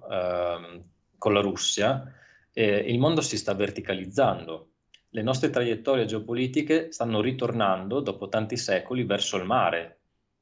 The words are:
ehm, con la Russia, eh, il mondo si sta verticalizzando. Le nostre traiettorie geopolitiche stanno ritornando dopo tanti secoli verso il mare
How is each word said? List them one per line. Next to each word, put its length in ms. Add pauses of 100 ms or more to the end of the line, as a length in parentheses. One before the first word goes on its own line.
ehm, 760 (340)
con 160
la 80
Russia, 720 (400)
eh, 240
il 220
mondo 220
si 160
sta 160
verticalizzando. 1160 (400)
Le 120
nostre 280
traiettorie 560
geopolitiche 840
stanno 300
ritornando 800
dopo 300
tanti 280
secoli 460
verso 340
il 80
mare 540 (420)